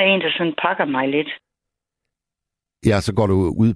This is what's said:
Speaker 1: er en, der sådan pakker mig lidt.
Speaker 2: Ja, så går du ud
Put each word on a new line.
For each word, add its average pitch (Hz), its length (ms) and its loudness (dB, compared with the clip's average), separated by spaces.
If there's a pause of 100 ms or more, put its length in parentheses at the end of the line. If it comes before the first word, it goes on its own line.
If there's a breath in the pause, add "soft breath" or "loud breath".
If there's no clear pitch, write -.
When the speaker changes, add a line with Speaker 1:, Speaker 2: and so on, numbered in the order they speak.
Speaker 1:
er - 20 2
en, 190 160 2
der 165 160 -4
sådan 165 240 -2
pakker 185 240 0
mig 135 240 -2
lidt. 147 200 -2 (1600)
Speaker 2:
Ja, 104 160 4
så 98 140 -4
går 107 120 2
du 95 60 2 (240)
ud 113 180 2